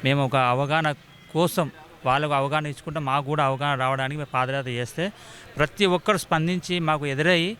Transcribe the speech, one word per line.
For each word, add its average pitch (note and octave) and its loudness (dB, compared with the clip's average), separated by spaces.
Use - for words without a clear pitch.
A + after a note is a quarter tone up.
మేము C#3 2
ఒక B2+ -2
అవగాహన C#3 2
కోసం D#3+ 2
వాళ్ళకు D3 2
అవగాహన C#3+ 0
ఇచ్చుకుంటే D3 -8
మాకు C#3 -2
కూడా D3+ 0
అవగాహన C3+ 0
రావడానికి C3 0
మేము D3 -8
పాదయాత్ర C3 -2
చేస్తే B2 -4
ప్రతి D3+ 2
ఒక్కరు F#3 2
స్పందించి F3 -2
మాకు D#3 0
ఎదురయ్యి E3 0